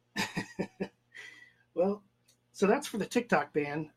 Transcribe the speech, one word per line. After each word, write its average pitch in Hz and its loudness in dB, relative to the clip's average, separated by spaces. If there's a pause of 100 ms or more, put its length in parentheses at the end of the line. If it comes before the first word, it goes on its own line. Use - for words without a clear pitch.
(140)
<laughs> - -6 (800)
Well, 196 0 (500)
so - 2
that's 277 4
for - -8
the 190 -2
TikTok 190 2
ban. 147 -2